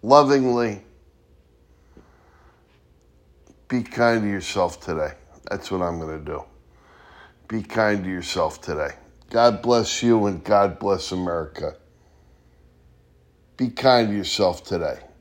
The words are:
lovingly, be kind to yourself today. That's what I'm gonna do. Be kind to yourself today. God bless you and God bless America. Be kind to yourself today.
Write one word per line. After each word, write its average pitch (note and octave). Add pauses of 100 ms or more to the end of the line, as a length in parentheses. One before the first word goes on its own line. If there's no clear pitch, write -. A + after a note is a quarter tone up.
lovingly, B2+ (2750)
be B2
kind A#2
to G#2
yourself F#2+
today. D#2 (380)
That's G2
what F#2+
I'm E2+
gonna D#2+
do. - (1040)
Be A2
kind G#2
to F#2
yourself E2+
today. D2+ (440)
God A#2
bless A#2
you A#2
and F2+
God G2+
bless G2
America. E2+ (1800)
Be B2+
kind A#2+
to G2+
yourself F#2
today. E2 (200)